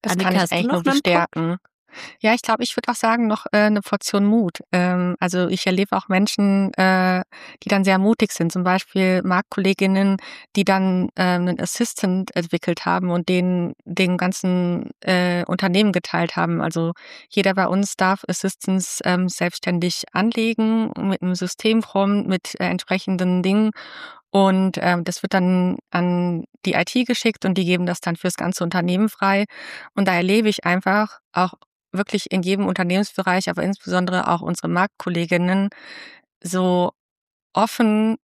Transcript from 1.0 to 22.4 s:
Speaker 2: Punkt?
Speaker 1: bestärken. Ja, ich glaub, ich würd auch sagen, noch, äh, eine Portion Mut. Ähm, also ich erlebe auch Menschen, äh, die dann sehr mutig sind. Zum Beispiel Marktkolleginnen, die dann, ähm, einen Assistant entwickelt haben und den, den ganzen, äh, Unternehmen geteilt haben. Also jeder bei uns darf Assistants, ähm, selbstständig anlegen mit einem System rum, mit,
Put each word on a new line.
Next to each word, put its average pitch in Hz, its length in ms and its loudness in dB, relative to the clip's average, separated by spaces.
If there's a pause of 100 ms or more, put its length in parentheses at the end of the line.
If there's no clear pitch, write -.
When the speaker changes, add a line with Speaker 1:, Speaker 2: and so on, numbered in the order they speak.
Speaker 2:
Punkt? - 20 -20
Speaker 1:
bestärken. 170 540 0 (600)
Ja, 214 140 2
ich 240 80 -2
glaub, 226 180 -2
ich 240 160 -4
würd - 140 -4
auch 233 60 -2
sagen, 226 320 0
noch, 214 260 -2
äh, 208 60 4
eine 208 220 4
Portion 202 440 0
Mut. 208 340 2 (140)
Ähm, 180 480 2
also 180 260 0
ich - 180 -2
erlebe 190 300 0
auch - 140 -4
Menschen, 196 640 2
äh, 185 500 2 (400)
die - 60 -10
dann 196 160 2
sehr 190 140 4
mutig 208 340 2
sind. 165 180 0
Zum 180 140 -2
Beispiel 185 580 2
Marktkolleginnen, 190 920 2 (400)
die 190 80 2
dann, 190 500 2
ähm, 180 320 0
einen 180 140 -2
Assistant 190 720 -2
entwickelt 170 500 -4
haben 180 260 0
und 175 180 -2
den, 180 460 0 (100)
den 180 320 0
ganzen, 180 720 -2 (100)
äh, 180 460 0
Unternehmen 190 480 2
geteilt 170 420 -2
haben. 170 260 0
Also 165 300 -2 (380)
jeder 196 240 0
bei 190 140 2
uns 196 280 0
darf 190 320 0
Assistants, 190 760 -4
ähm, 180 240 0
selbstständig 175 840 -2
anlegen 220 840 0
mit 196 240 -2
einem 180 140 -2
System 220 440 0
rum, 202 460 0
mit, - 340 -4